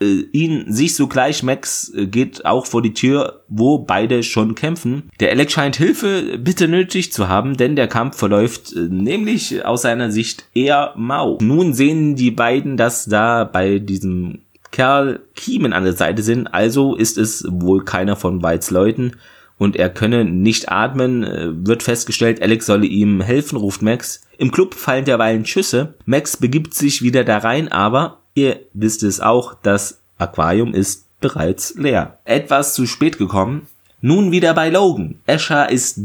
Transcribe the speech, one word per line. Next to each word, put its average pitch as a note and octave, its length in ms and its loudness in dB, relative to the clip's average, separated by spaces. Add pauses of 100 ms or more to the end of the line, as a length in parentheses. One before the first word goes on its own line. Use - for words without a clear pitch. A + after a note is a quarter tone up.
äh, G2+ 320 2
ihn D#3 340 0
sich B2 260 0
sogleich. C#3 480 0
Max, - 540 -4
äh, G2+ 100 -2
geht A2 400 -2
auch A#2+ 200 0
vor A#2 160 -2
die A2+ 120 0
Tür, C3+ 540 -2
wo B2 300 2
beide A#2 460 0
schon A2 320 0
kämpfen. D3 540 -4 (120)
Der G#2+ 100 2
Alec C#3+ 200 2
scheint C#3 260 -2
Hilfe G3 600 0
bitte F3 300 0
nötig F#3 460 0
zu F#2+ 160 -2
haben, B2+ 260 0
denn C3+ 220 2
der A#2+ 100 2
Kampf A#2+ 300 -4
verläuft, G#2 560 0
äh, F2 60 -6
nämlich C3 840 -2
aus A#2+ 180 0
seiner A#2 280 -2
Sicht A2 320 -4 (100)
eher C#3+ 440 2
mau. B2 420 -2
Nun D3 340 2
sehen D3 440 2
die B2 140 2
beiden, B2+ 440 0
dass A#2 300 0
da A2 400 2
bei G2 340 0
diesem F#2 600 -4 (320)
Kerl C#3 500 0 (140)
Kiemen F#3 360 -2
an F2+ 140 0
der F#2 80 2
Seite F2+ 300 0
sind, A#2 240 0
also A#2 480 2
ist - 220 0
es G#2+ 300 -2
wohl F2+ 380 2
keiner G2 320 -2
von F2+ 260 -2
Whites E2+ 260 0
Leuten A2+ 440 2 (440)
und G2+ 180 0
er F2+ 140 0
könne A2+ 360 0
nicht F#2 460 0
atmen, B2+ 520 0
äh, E2+ 300 -4
wird G2 300 0
festgestellt, A#2 580 -2
Alex A2+ 240 0
solle G#2 200 2
ihm G2+ 360 2
helfen, C3 360 0
ruft G2+ 240 -4
Max. A2 400 -2 (160)
Im B2+ 140 0
Club F#3 220 2
fallen C3+ 320 -4
derweilen A2+ 400 2
Schüsse. D#3 480 -2 (120)
Max C#3 300 0
begibt C#3 380 0
sich C#3+ 280 -2
wieder B2 220 2
da A2 140 2
rein, A#2+ 340 -2
aber A#2 460 0 (160)
ihr C#3 280 2 (120)
wisst A2 300 -2
es G2 160 0
auch, A#2+ 420 2
das G2+ 380 -2 (180)
Aquarium F2+ 560 0
ist - 320 -2 (140)
bereits - 560 -4
leer. A2+ 500 -2
Etwas C#3 480 0
zu B2+ 120 -2
spät D3+ 320 0
gekommen. G2+ 500 -2 (360)
Nun F3+ 280 4
wieder E3 240 2
bei D#3+ 140 0
Logan. E3+ 580 2
Asher D3+ 420 2
ist B2 360 -2